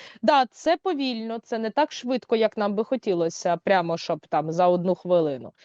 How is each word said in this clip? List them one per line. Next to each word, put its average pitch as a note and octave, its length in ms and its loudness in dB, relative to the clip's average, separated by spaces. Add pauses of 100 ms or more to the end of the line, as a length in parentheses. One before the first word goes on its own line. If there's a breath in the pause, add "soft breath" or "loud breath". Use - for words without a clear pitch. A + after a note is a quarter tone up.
(200 loud breath)
Да, C4+ 240 4
це E4 320 -2
повільно, B3 640 -4
це - 180 -8
не A3 120 -4
так - 220 0
швидко, B3 440 -4
як A3 220 2
нам G#3 180 0
би G#3+ 80 0
хотілося, F3 760 -2
прямо E3+ 400 0
щоб - 300 -6
там D#3 240 -2
за F3 160 2
одну F3+ 280 2
хвилину. D#3 560 0 (140)